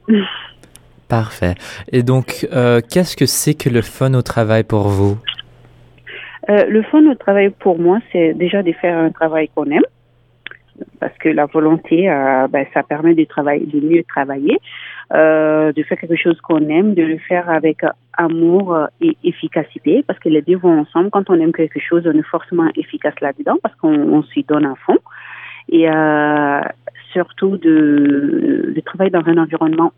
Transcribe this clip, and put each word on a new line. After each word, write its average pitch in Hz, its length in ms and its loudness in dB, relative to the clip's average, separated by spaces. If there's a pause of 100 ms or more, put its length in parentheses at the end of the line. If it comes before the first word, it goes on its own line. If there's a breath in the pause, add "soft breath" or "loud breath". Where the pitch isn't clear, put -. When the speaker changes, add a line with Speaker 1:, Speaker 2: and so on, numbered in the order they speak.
Speaker 1:
<laughs> 220 120 2 (920 loud breath)
Speaker 2:
Parfait. 107 440 -2 (380 loud breath)
Et 127 100 2
donc, 127 520 -2
euh, 120 360 2
qu'est-ce - 260 -2
que 135 120 0
c'est - 260 0
que 151 160 -2
le 117 140 0
fun 131 320 -2
au 123 80 0
travail 110 400 0
pour 104 240 0
vous ? 101 280 0 (1300 loud breath)
Speaker 1:
Euh, 208 180 4
le 220 160 2
fun 311 220 4
au 294 80 6
travail 202 380 2
pour 185 260 0
moi, 175 220 2 (120)
c'est 165 220 2
déjà 175 300 -2
de 175 80 -2
faire 170 260 -2
un 160 140 0
travail 160 420 -2
qu'on 151 120 -4
aime, 156 180 2 (1160)
parce - 200 -8
que 160 100 -2
la 151 160 0
volonté, 160 640 0
euh, 135 380 0
ben, 139 260 -2
ça 151 80 -2
permet 156 320 0
de 160 120 2
travailler, 147 420 -2
de 151 120 -4
mieux 160 260 0
travailler, 139 520 -2 (560 loud breath)
euh, 156 600 2
de 151 100 -4
faire - 160 -6
quelque 165 160 -4
chose 165 260 -2
qu'on 156 280 0
aime, 190 260 2
de 170 80 2
le 160 160 -4
faire 175 280 -4
avec, 160 360 -2
euh, 160 60 0 (280)
amour, 170 560 2
euh, 156 140 -2 (120)
et 165 240 0
efficacité, 170 840 -2
parce 208 100 -6
que - 120 -4
les 156 120 2
deux 175 160 0
vont 175 220 2
ensemble. 170 320 -2
Quand 196 180 -2
on 185 60 2
aime 165 180 2
quelque 156 260 -4
chose, 170 320 -2
on 151 60 2
est 151 60 2
forcément 165 520 -4
efficace - 460 -6
là-dedans, 147 400 -2
parce - 140 -6
qu'on, 156 180 0
on 151 300 2
s'y - 200 -6
donne 151 220 0
à 139 80 -4 (140)
fond. 180 100 4 (720 loud breath)
Et, 165 180 4
euh, 147 720 0 (500)
surtout 190 460 -2
de, 147 1160 2
de 156 60 -6
travailler 190 300 -2
dans 175 160 0
un 170 100 4
environnement 160 600 0